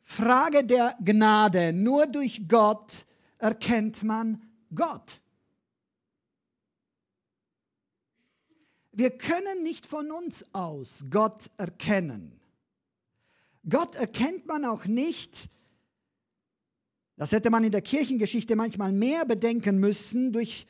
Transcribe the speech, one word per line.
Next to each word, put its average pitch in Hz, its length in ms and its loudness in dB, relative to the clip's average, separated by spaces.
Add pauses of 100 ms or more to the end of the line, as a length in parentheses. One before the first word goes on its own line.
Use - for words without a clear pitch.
Frage 269 600 4
der 240 400 2
Gnade. 214 680 6
Nur 262 340 2
durch 240 400 -4
Gott 214 580 2 (320)
erkennt 220 680 -2
man 220 380 -2 (320)
Gott. - 480 -6 (3750)
Wir 247 180 2
können 359 520 -4
nicht 320 220 -8
von 302 260 -8
uns 339 420 -8
aus 151 560 -8
Gott 214 480 0
erkennen. 151 840 -4 (1300)
Gott 302 280 0
erkennt 277 520 -4
man 302 180 -4
auch 226 200 -6
nicht, 254 640 -4 (1700)
das 147 160 -4
hätte 220 200 2
man 226 120 4
in 220 80 2
der 202 120 -2
Kirchengeschichte 233 720 -2
manchmal 208 360 -2
mehr 269 340 0
bedenken 226 540 0
müssen, 214 540 2
durch 226 360 -4